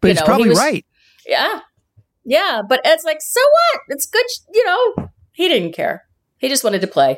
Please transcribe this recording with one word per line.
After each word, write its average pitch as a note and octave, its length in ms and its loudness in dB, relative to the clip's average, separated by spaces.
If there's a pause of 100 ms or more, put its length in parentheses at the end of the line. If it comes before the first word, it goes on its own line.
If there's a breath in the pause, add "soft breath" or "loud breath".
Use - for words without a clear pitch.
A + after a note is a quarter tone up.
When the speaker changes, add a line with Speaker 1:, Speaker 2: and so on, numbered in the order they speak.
Speaker 1:
But F3+ 80 2
Speaker 2:
you F#3 60 4
Speaker 1:
he's D#3 60 0
Speaker 2:
know, D#3 60 0
Speaker 1:
probably A3+ 180 2
Speaker 2:
he G#3+ 60 4
was E3 80 4
Speaker 1:
right. C4 260 0 (420 soft breath)
Speaker 2:
Yeah. D#4+ 340 -2 (720)
Yeah, D4+ 380 0
but C4 160 0
Ed's D#4+ 200 0
like, D#4 180 -6
"So - 180 -2
what? D5+ 480 4
It's C#4 160 -8
good," A#4+ 260 -2
sh-, - 100 -12 (120)
you A4 140 4
know. G#4+ 420 -2 (240)
He F4+ 160 -2
didn't F3+ 240 -2
care. - 300 -6 (340)
He - 140 -4
just C#4 120 -4
wanted G3 200 -2
to F#3+ 40 -2
play. C3+ 320 2